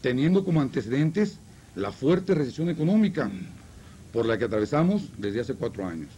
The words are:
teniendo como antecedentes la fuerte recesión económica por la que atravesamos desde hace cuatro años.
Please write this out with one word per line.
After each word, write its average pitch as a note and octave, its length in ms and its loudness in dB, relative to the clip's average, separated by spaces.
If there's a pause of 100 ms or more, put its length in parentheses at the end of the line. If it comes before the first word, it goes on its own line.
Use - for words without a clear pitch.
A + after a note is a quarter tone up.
teniendo D3+ 440 4
como D#3+ 160 4
antecedentes D3 760 0 (380)
la G2 160 -4
fuerte F3+ 440 2
recesión D3+ 340 -2
económica E3 640 2 (800)
por A#2 120 2
la A2+ 120 2
que A#2 80 0
atravesamos D3 720 0
desde G#2 240 -4
hace B2 120 -6
cuatro G2+ 320 -6
años. D#2+ 320 -8